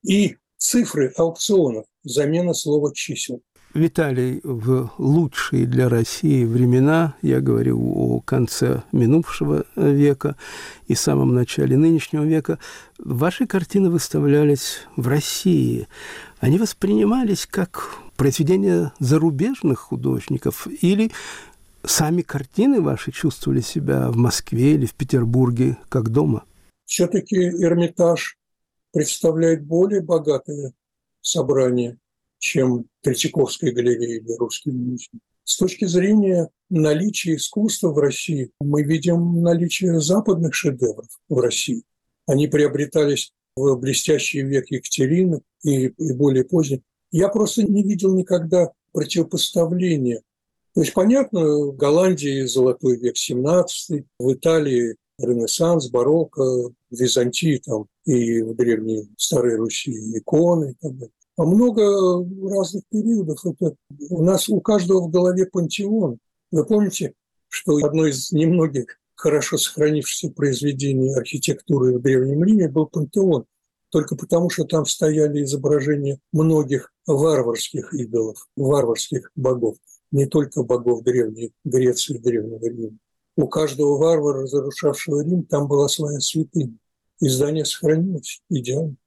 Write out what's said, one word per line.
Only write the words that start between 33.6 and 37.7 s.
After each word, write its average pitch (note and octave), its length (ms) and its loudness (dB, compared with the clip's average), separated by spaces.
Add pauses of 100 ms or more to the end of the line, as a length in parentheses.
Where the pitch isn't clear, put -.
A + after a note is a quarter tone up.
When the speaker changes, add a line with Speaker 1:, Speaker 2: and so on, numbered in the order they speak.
Speaker 1:
галерея A#2+ 480 0
или A2+ 160 -6
Русский A#2+ 340 -6
музей. B2 480 -8 (260)
С - 120 -2
точки F#3 300 -2
зрения F#3 640 2 (180)
наличия D#3+ 680 0
искусства G#3 520 -2